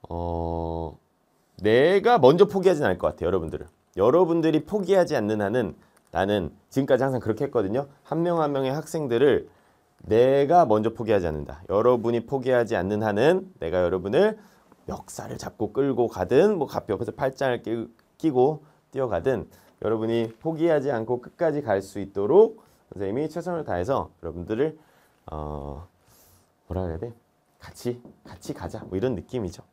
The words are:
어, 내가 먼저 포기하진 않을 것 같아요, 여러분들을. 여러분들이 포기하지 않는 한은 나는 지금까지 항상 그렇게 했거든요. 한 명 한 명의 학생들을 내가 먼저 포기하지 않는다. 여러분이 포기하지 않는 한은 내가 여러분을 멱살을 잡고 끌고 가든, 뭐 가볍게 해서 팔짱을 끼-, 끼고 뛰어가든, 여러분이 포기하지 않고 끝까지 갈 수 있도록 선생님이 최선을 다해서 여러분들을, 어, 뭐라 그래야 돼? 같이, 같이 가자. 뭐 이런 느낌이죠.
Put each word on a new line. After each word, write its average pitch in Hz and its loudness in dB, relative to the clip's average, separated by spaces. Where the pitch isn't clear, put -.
어, 82 -6
내가 185 4
먼저 151 8
포기하진 175 0
않을 92 0
것 80 -2
같아요, 80 -4
여러분들을. 82 -4
여러분들이 156 2
포기하지 185 0
않는 107 -2
한은 101 -2
나는 95 -2
지금까지 131 0
항상 131 -2
그렇게 110 -4
했거든요. 120 -2
한 160 -4
명 170 0
한 147 -2
명의 135 -2
학생들을 139 0
내가 135 4
먼저 107 2
포기하지 104 0
않는다. 73 -6
여러분이 117 2
포기하지 123 0
않는 101 -2
한은 131 2
내가 85 -2
여러분을 113 0
멱살을 - -12
잡고 - -8
끌고 127 0
가든, 135 4
뭐 139 -2
가볍게 - -4
해서 107 -6
팔짱을 135 -2
끼-, 113 -6
끼고 147 2
뛰어가든, 110 -2
여러분이 113 -2
포기하지 156 0
않고 120 -2
끝까지 147 -4
갈 98 0
수 101 -12
있도록 104 2
선생님이 107 -4
최선을 165 -8
다해서 98 -4
여러분들을, 107 -4
어, 73 -10
뭐라 90 -6
그래야 82 -8
돼? 117 -10
같이, - -10
같이 - -14
가자. 87 -12
뭐 90 -10
이런 123 -2
느낌이죠. 101 -10